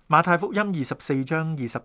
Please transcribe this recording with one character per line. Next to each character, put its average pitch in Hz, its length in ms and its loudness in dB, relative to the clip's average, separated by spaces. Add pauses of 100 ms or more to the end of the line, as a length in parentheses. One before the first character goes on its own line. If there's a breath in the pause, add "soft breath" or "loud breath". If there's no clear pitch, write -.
馬 156 140 6
太 170 160 4
福 208 160 -2
音 202 60 0
二 190 240 0
十 131 160 -4
四 135 260 -2
章 160 340 -2
二 123 80 -2
十 117 180 -6